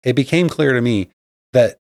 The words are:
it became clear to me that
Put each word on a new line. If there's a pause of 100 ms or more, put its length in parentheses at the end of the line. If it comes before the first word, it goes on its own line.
it
became
clear
to
me (440)
that (100)